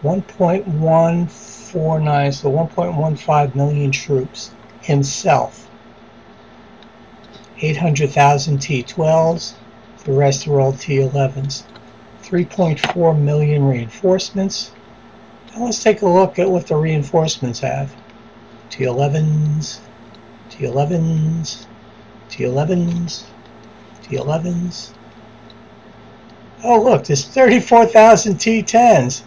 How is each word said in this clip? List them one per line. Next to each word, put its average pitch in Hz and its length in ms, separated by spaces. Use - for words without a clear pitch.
One 180 200
point 185 460
one 165 600
four - 720
nine, 143 340
so 139 160
one 156 180
point 175 280
one 156 200
five 147 400
million 143 360
troops - 600
himself. 139 880
Eight 156 180
hundred 151 320
thousand 143 500
T 131 240
twelves, 165 720
the 143 80
rest 139 360
are 143 120
all 135 140
T 139 240
elevens. 135 680
Three 180 220
point 160 340
four 165 340
million 147 500
reinforcements. 185 1080
Now 233 120
let's - 180
take 214 180
a 202 60
look 180 320
at 185 100
what 180 160
the 165 100
reinforcements 156 840
have. 135 340
T - 140
elevens, 151 960
T - 140
elevens, 160 1040
T - 160
elevens, 170 800
T - 120
elevens. 170 800
Oh, 233 180
look, 226 220
there's 143 240
thirty-four 240 600
thousand 220 500
T 226 260
tens. 202 640